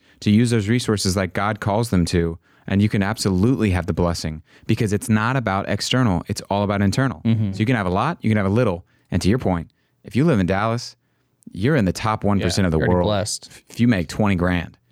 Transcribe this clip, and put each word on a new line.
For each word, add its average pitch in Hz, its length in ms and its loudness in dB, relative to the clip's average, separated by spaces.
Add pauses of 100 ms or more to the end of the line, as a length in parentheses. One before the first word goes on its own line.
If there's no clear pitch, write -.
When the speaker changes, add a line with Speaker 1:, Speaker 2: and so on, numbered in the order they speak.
(200)
Speaker 1:
to 107 100 0
use 113 200 6
those 107 180 0
resources 107 480 0
like 92 160 -2
God 104 280 -2
calls 110 280 -2
them 101 180 2
to, 85 320 -2 (280)
and 98 160 2
you 110 80 2
can 104 120 0
absolutely 101 680 0
have 87 160 -2
the 85 80 -2
blessing 82 480 -2 (240)
because 110 260 0
it's 104 160 -2
not 113 280 0
about 101 340 -2
external, 104 580 0
it's - 220 -6
all 101 140 0
about 101 180 0
internal. 120 420 0
Speaker 2:
Mm-hmm. 110 280 0
Speaker 1:
So 98 80 -6
you 110 40 0
can 123 120 0
have 101 100 -2
a 90 40 0
lot, 117 300 0
you 110 80 -2
can 110 80 2
have 104 80 0
a 95 60 0
little, 101 340 0 (260)
and 92 120 -2
to 90 80 2
your - 80 2
point, 87 320 -4 (340)
if 104 100 -18
you 135 120 2
live 143 120 2
in 95 60 2
Dallas, 107 500 -2 (560)
you're 131 260 0
in 107 100 2
the 87 80 0
top 107 300 -2
one 101 160 2
percent 92 240 0
Speaker 2:
Yeah, - 20 2
Speaker 1:
of 85 60 2
the 80 40 2
Speaker 2:
already 78 160 2
Speaker 1:
world. 87 140 2
Speaker 2:
blessed. - 420 -4 (220)
Speaker 1:
If - 100 -12
you 120 80 4
make 92 200 0
twenty 101 260 0
grand, 87 420 -2 (160)